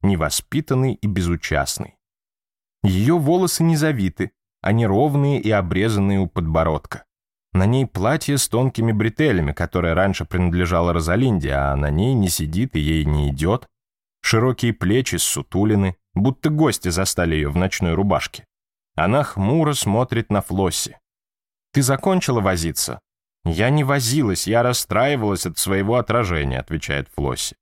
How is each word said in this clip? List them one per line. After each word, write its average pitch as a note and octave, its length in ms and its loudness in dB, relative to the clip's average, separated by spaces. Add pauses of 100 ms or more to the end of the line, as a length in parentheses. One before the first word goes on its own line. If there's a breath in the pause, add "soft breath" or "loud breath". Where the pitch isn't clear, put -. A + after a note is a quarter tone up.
Невоспитанный A2+ 920 0
и - 120 -6
безучастный. F2 880 -2 (880)
Ее G#2 340 4
волосы E3+ 460 2
не E3 120 4
завиты, A#2 540 -2 (320)
они A2+ 240 2
ровные C#3 540 2
и G#2+ 100 -2
обрезанные G2 720 2
у F#2 80 0
подбородка. D#2+ 760 -2 (480)
На F#2 140 4
ней B2+ 200 2
платье C#3 520 -2
с - 100 -2
тонкими A#2 440 0
бретелями, G#2+ 600 0
которое F2 420 0
раньше F#2 300 0
принадлежало F2 680 0
Розалинде, E2+ 600 0
а C#2 240 0
на D2 140 0
ней G#2 240 0
не G2+ 140 2
сидит E2 480 -4
и D#2 40 0
ей D#2 240 0
не D2 260 0
идет. D#2 380 -2 (540)
Широкие A#2+ 500 0
плечи G#2+ 440 0
ссутулены, G2 800 0 (180)
будто C3 360 0
гости D3+ 380 0
застали F2 460 0
ее D2+ 160 0
в D2 60 -2
ночной F2+ 380 0
рубашке. F#2+ 500 -2 (520)
Она A2+ 280 2
хмуро D3 480 0
смотрит A2+ 580 -2
на G#2 100 2
Флосси. - 580 -4 (760)
"Ты C#3+ 100 2
закончила C3+ 580 0
возиться?" E2+ 600 -2 (440)
"Я E2+ 260 0
не D3 140 2
возилась, A#2+ 640 0
я A#2 160 2
расстраивалась A#2 840 0
от E2+ 120 -8
своего G2 380 0
отражения", F2 640 -2
отвечает C#2+ 560 -6
Флосси. C2+ 480 -4